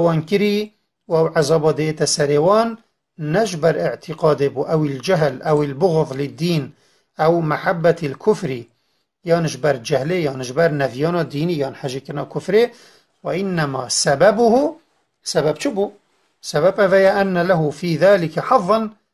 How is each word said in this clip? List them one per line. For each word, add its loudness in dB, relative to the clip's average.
وان 2
کری، 0
و -6
ئەو 2
عەزابە 2
دێتە -2
سەرێ 2
وان، 2
نەش 0
بەر 2
ئێعتیقادێ -2
بوو، -4
ئەو 0
الجهل، 0
ئەو 2
البغض 0
للدين، -4
ئەو 4
محبة 0
الكفر، -2
یانش 2
بەر 2
جەهلێ، 0
یانش -6
بەر 2
نەڤیانە -2
دینی، -2
یان -4
حەژیکردنە -8
کوفرێ، 0
وإنما -4
سببه، 2
سبب -2
چ -2
بوو؟ -4
سبب 0
ئەڤەیە 4
أن 0
له 2
في -4
ذلك 4
حظا 0